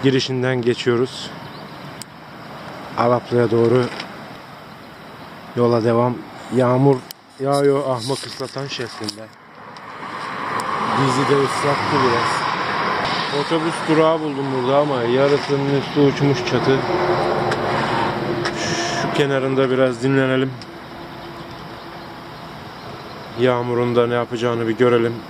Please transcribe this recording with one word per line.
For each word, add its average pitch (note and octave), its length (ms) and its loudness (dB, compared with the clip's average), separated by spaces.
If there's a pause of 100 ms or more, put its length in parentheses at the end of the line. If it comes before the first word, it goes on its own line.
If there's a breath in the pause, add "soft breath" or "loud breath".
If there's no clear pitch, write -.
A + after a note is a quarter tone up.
girişinden C3 580 2
geçiyoruz. A#2+ 680 0 (1700)
Alaplı'ya A#2+ 540 4
doğru A#2 340 4 (1700)
yola A#2+ 280 4
devam. A#2+ 320 4 (400)
Yağmur C3 400 6 (440)
yağıyor C#3 500 2
ahmak B2+ 280 -2
ıslatan C3+ 500 -8
şeklinde. A2 580 -8 (1800)
Bizi C3+ 280 0
de C#3 140 4
ıslattı C#3+ 600 0
biraz. A#2+ 480 2 (920)
Otobüs D#3+ 320 0 (140)
durağı D#3+ 320 4
buldum C#3 260 -2 (100)
burada C3 220 2
ama D3 180 2
yarısının C#3 880 2
üstü - 200 0
uçmuş C#3 360 4 (140)
çatı. C3+ 260 4 (2250 loud breath)
Şu - 120 -4
kenarında C3+ 560 2
biraz B2+ 340 2
dinlenelim. C3 480 4 (3000)
Yağmurun A#2+ 560 2
da A#2+ 120 6
ne A#2+ 60 0
yapacağını A#2 540 0
bir A2 100 0
görelim. A#2+ 360 4 (160)